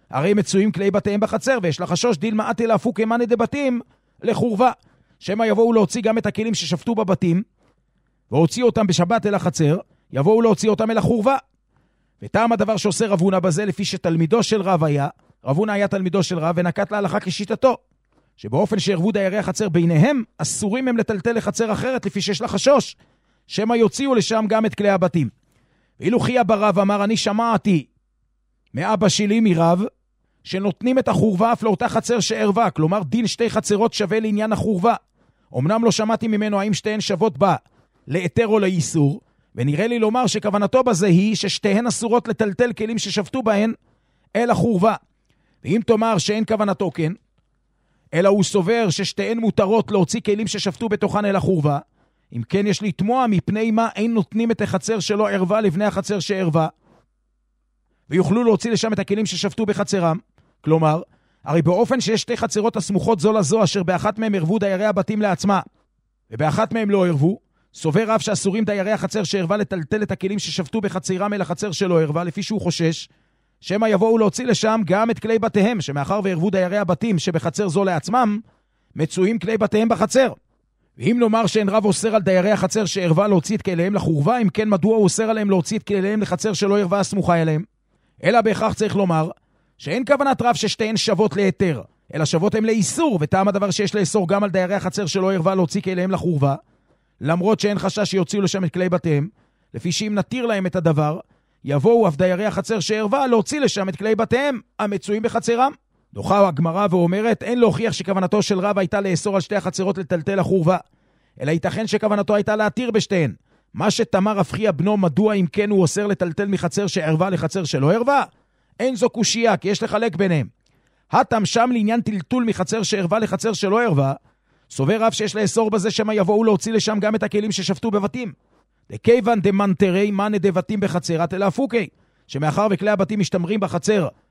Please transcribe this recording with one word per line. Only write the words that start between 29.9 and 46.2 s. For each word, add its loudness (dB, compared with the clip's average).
שנותנים -2
את -2
החורבה 2
אף -4
לאותה 0
חצר 0
שערבה", 0
כלומר 0
דין -2
שתי -2
חצרות 0
שווה -2
לעניין -2
החורבה. 0
אמנם 0
לא 4
שמעתי 0
ממנו 0
האם 0
שתיהן -4
שוות -2
בה 4
להיתר 0
או 4
לאיסור, 0
ונראה 0
לי -2
לומר 2
שכוונתו 0
בזה 2
היא 4
ששתיהן 0
אסורות 0
לטלטל 0
כלים -4
ששבתו -4
בהן 2
אל 0
החורבה. 2
ואם 0
תאמר 2
שאין -2